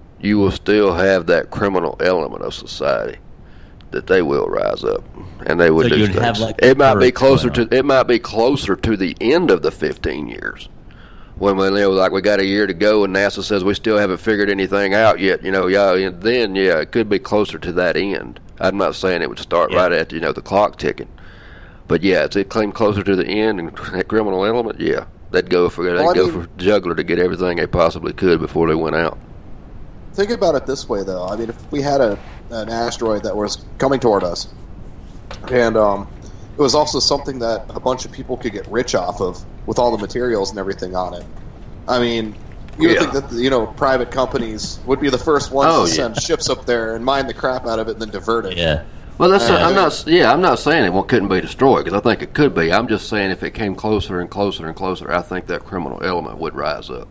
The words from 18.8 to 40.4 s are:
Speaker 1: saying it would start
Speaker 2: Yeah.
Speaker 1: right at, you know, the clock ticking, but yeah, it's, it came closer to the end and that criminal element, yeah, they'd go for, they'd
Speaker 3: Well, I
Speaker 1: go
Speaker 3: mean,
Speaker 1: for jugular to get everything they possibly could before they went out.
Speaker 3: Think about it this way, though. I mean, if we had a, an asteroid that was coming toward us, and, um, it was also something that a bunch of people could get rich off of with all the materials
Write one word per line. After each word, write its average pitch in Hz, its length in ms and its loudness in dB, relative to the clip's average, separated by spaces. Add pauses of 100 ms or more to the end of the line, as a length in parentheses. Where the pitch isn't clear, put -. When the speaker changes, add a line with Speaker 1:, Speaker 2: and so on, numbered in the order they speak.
Speaker 1:
saying 87 280 0
it 71 60 -4
would 58 100 -12
start 85 320 0
Speaker 2:
Yeah. 87 80 2
Speaker 1:
right 90 120 4
at, 80 220 0
you 80 60 -4
know, 80 140 -2
the - 80 -8
clock - 360 2
ticking, - 300 -4 (800)
but 85 160 0
yeah, 87 220 4
it's, - 100 -4
it 98 160 -2
came 107 200 0
closer 101 300 2
to 95 140 2
the 90 100 2
end 104 340 0
and 82 160 -8 (180)
that 90 140 -4
criminal 101 380 0
element, 113 340 -2
yeah, 80 260 -2 (260)
they'd 90 180 0
go 87 180 4
for, 85 160 -4
they'd 87 120 0
Speaker 3:
Well, 160 160 2
I - 20 2
Speaker 1:
go 95 140 4
Speaker 3:
mean, 87 160 -4
Speaker 1:
for 82 140 -14
jugular 90 380 2
to 82 80 -4
get 85 140 0
everything 90 400 0
they 80 80 0
possibly 82 480 0
could 85 260 4
before 80 280 0
they 78 80 2
went 78 200 -2
out. 82 220 0 (960)
Speaker 3:
Think 202 160 -2
about 185 260 2
it 131 120 -4
this 135 200 -6
way, 104 160 -2
though. 92 220 -6
I 101 120 -6
mean, 113 120 -6
if - 220 -12
we 147 100 -2
had 139 200 2
a, 104 180 2 (320)
an 110 180 -6
asteroid 113 540 -2
that 101 120 -4
was 104 300 -4 (140)
coming 135 200 2
toward 104 240 4
us, 87 240 -4 (1000)
and, 117 260 4
um, 101 320 4 (500)
it 143 40 2
was 131 140 4
also 151 240 2
something 143 400 -2
that 113 300 -2
a 107 100 -8
bunch 127 260 -2
of 110 60 -14
people 127 260 -8
could 120 140 -6
get 98 160 -10
rich 117 260 -2
off 90 280 0
of 90 220 -4 (240)
with 113 120 -2
all 120 160 4
the - 20 -4
materials 104 520 -2